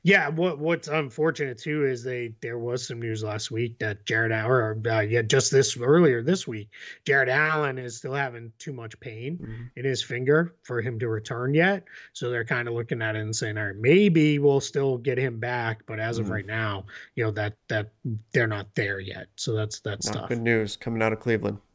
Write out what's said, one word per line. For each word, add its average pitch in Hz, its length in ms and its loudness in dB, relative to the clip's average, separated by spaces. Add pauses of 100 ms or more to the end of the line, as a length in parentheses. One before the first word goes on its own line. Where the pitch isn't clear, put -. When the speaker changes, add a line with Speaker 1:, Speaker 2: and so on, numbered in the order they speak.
Speaker 1:
Yeah, 175 260 6
what, 160 320 0
what's 160 260 0
unfortunate 151 720 -2
too 151 260 -2
is 123 200 -2
they, 120 360 -6
there 120 180 -6
was 120 280 -4
some 117 140 -10
news 110 240 -4
last 107 260 -6
week 117 300 -4
that 104 260 -4
Jared 113 240 2
Allen, 110 220 0
or, 110 360 2
uh, 113 120 2
yeah, 113 220 2
just 127 280 2
this, 135 260 4
earlier 131 460 6
this 180 240 0
week, 107 220 -8 (360)
Jared 131 240 4
Allen 147 480 2
is 123 200 -8
still 131 180 -6
having 120 460 -4
too 151 120 -10
much 117 280 -12
pain 123 360 -8
Speaker 2:
Mm-hmm. 117 260 -10 (120)
Speaker 1:
in 123 100 -10
his 131 200 0
finger 143 580 2
for 123 180 -4
him 113 200 -4
to 117 80 -2
return 117 460 -2
yet. 180 280 4 (300)
So 123 180 -6
they're 117 140 -2
kinda 120 260 -2
looking 117 320 -4
at 110 140 -2
it 107 60 -4
and 107 120 -4
saying, 107 240 -4
"All 107 80 -4
right, 98 100 -6
maybe 151 600 6
we'll 143 220 6
still 135 380 0
get 123 200 -2
him 120 220 -2
back," 120 460 -4
but 110 120 -8
as 117 200 -2
of 110 80 -2
Speaker 2:
Mm-hmm. 95 80 -4
Speaker 1:
right 101 120 -6
now, 107 400 -4 (300)
you 123 80 0
know, 110 80 0
that, 104 220 -4 (140)
that 107 220 -4 (420)
they're 120 140 2
not 104 300 -6
there 101 240 -2
yet. 98 340 -12
So 117 200 -4
that's, 107 260 -4
that's 101 260 -8
Speaker 2:
Not 107 80 -6
Speaker 1:
tough. 104 140 -8
Speaker 2:
good 117 140 -2
news 113 340 2
coming 113 260 -2
out 110 100 4
of 110 60 -4
Cleveland. 104 400 0 (160)